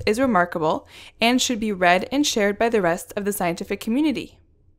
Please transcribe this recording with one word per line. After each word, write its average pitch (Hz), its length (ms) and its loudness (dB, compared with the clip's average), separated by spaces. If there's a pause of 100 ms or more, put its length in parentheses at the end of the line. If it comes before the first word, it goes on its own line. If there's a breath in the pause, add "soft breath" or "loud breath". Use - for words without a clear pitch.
is 220 140 0
remarkable 175 680 0 (340 loud breath)
and 240 200 2
should 233 180 -2
be 214 120 -4
read 185 400 2
and 294 140 0
shared 202 320 0
by 233 120 2
the 220 120 2
rest 175 340 -2
of 202 100 -6
the 202 80 -2
scientific 190 460 -4
community. 254 600 -4 (400)